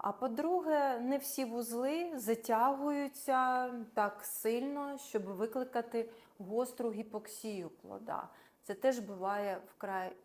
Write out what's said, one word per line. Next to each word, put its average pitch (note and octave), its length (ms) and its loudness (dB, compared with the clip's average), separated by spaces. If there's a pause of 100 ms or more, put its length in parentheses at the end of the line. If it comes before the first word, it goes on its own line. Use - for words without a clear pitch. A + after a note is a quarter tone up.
а G3+ 80 2
по-друге, C#4 880 2
не C4 180 2
всі C4+ 280 -2
вузли B3 720 0
затягуються B3+ 1500 2 (240)
так G#3 300 0
сильно, C#4 760 -2
щоб G#3+ 260 -2
викликати A3+ 840 -2 (280)
гостру A#3 540 -2
гіпоксію G#3+ 800 -6
плода. - 580 -8 (360)
Це G#3 100 -6
теж B3 260 2
буває G3+ 680 -2
вкрай F#3 580 -6